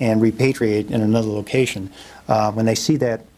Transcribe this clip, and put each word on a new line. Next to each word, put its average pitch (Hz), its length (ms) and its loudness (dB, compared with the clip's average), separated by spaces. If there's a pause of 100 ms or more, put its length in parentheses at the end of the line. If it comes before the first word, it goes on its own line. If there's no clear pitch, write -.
and 113 200 2
repatriate 113 680 0
in 117 100 -2
another 110 280 2
location. 104 600 -4 (380)
Uh, 107 240 2
when 113 140 0
they 113 80 2
see 151 220 0
that 120 280 -2 (140)